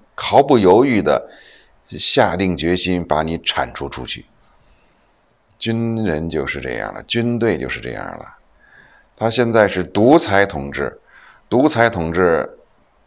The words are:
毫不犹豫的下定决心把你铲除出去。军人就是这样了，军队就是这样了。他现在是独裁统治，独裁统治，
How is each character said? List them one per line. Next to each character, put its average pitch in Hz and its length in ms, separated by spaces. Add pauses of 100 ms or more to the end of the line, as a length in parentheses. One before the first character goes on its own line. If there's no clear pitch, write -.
(160)
毫 - 260
不 139 160
犹 101 280
豫 117 160
的 71 280 (580)
下 101 500
定 92 180
决 82 220
心 87 280
把 78 180
你 80 160
铲 - 340
除 69 160
出 - 160
去。 - 200 (1300)
军 113 460
人 82 240
就 73 180
是 67 140
这 64 140
样 53 180
了， 53 100
军 117 340
队 110 200
就 64 100
是 60 140
这 58 100
样 50 140
了。 50 320 (800)
他 110 140
现 120 220
在 110 160
是 92 160
独 117 340
裁 101 280
统 71 260
治， 69 280 (480)
独 127 200
裁 117 220
统 82 220
治， 85 460 (500)